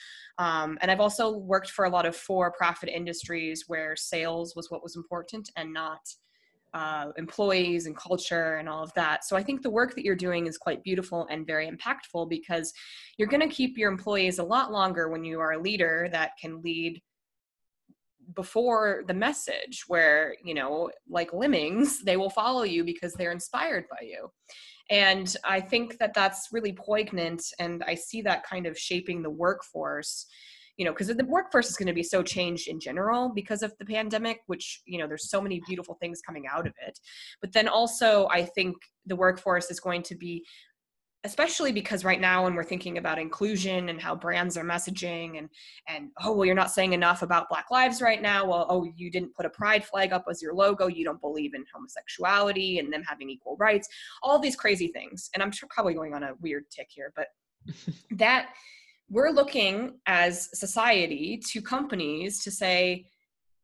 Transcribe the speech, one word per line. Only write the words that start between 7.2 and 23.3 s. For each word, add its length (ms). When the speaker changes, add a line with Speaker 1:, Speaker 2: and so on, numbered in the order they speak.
Speaker 1:
and 120
culture 580
and 140
all 140
of 100
that. 320
So 100
I 80
think 180
the 80
work 260
that 100
you're 100
doing 320
is 100
quite 260
beautiful 460
and 160
very 240
impactful 600
because 420
you're 100
gonna 220
keep 280
your 140
employees 480
a 40
lot 280
longer 380
when 140
you 160
are 140
a 80
leader 500
that 280
can 220
lead 400
before 720
the 60
message, 720
where, 560
you 100
know, 360
like 240
lemmings, 680
they 120
will 140
follow 340
you 200
because 300
they're 180